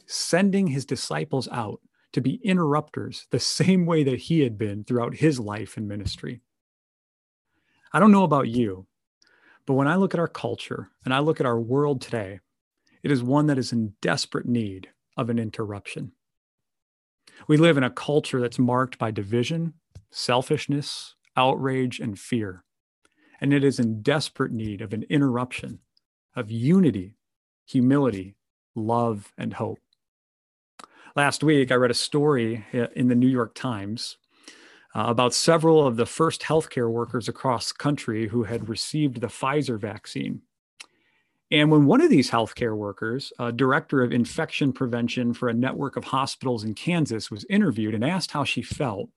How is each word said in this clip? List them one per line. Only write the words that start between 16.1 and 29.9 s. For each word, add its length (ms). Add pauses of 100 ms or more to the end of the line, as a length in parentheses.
We 80
live 180
in 80
a 80
culture 480
that's 180
marked 400
by 140
division, 640 (380)
selfishness, 1040 (200)
outrage, 640
and 180
fear. 460 (760)
And 140
it 100
is 160
in 220
desperate 500
need 300
of 120
an 180
interruption 640 (580)
of 140
unity, 680 (480)
humility, 680 (380)
love, 640
and 160
hope. 240 (1400)